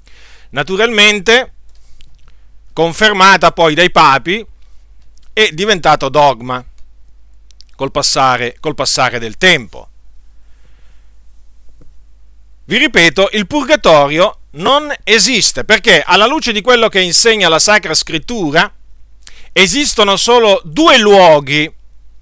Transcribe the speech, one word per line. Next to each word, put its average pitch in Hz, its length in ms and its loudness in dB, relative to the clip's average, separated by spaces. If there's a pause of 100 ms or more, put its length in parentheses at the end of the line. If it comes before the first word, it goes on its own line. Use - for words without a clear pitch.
(520)
Naturalmente 208 1040 -2 (1160)
confermata 185 800 2
poi 165 240 0
dai 175 160 2
papi 160 540 0 (880)
e 214 180 0
diventato 156 560 0
dogma 127 560 0 (1120)
col 135 160 -8
passare, 127 680 -2
col 156 160 -8
passare 123 460 -4
del 113 160 -10
tempo. 131 540 -2 (2750)
Vi - 140 -6
ripeto, 196 560 0
il 214 140 -4
purgatorio 185 1040 0
non 262 380 -2 (140)
esiste, 208 600 0
perché 202 360 2
alla 185 240 2
luce 254 280 -4
di 208 80 -4
quello 233 260 2
che 196 140 -2
insegna 185 480 0
la 160 100 2
Sacra 175 340 0
Scrittura, 165 800 -4 (800)
esistono 202 640 0
solo 220 480 2
due 277 340 2
luoghi 156 760 4 (480)